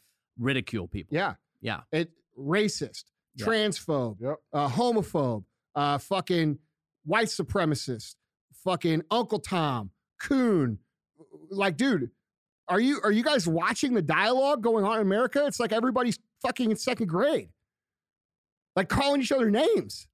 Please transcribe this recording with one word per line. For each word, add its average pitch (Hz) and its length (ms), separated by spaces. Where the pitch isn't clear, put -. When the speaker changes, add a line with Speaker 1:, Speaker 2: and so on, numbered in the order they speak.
Speaker 1:
ridicule 117 480
people." 101 300
Speaker 2:
Yeah. 175 180
Speaker 1:
Yeah. 107 200
Speaker 2:
It, 170 200
racist, 151 680
Speaker 1:
Yeah. 113 120
Speaker 2:
transphobe, 160 720
Speaker 3:
Yep. 135 160
Speaker 2:
uh, 143 160
homophobe, 156 760
uh, 143 240
fucking 165 600
white 214 240
supremacist, 151 840
fucking 165 580
Uncle 220 300
Tom, 139 500
coon. 190 580
Like, 196 280
dude, 214 320
are 180 120
you, 262 220
are 214 80
you 214 120
guys 240 260
watching 202 460
the 208 80
dialogue 233 600
going 226 220
on 220 120
in 220 60
America? 233 440
It's 269 120
like 226 140
everybody's 240 460
fucking 240 280
in 214 60
second 233 300
grade. 175 420
Like, 190 140
calling 277 320
each 240 100
other 247 180
names 220 640